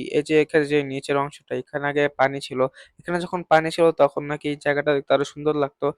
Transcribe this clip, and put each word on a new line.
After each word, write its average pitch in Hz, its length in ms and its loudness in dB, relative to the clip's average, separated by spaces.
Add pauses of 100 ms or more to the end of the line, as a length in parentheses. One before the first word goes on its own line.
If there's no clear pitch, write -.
(120)
এই 147 100 2
যে 156 180 -2
এখানে 151 260 2
যে 147 160 0
নিচের 139 340 -4
অংশটা, 139 380 -6
এখানে 143 320 -8
আগে 143 220 0
পানি 139 320 0
ছিল। 127 200 -6 (360)
এখানে 175 240 -8
যখন 180 220 -6
পানি 160 280 4
ছিল 165 220 2
তখন 143 320 2
নাকি 147 240 -6
এই 143 80 -4
জায়গাটা 143 360 -2
দেখতে 139 220 -2
আরো 139 100 2
সুন্দর 147 320 -4
লাগতো। 139 300 -4 (120)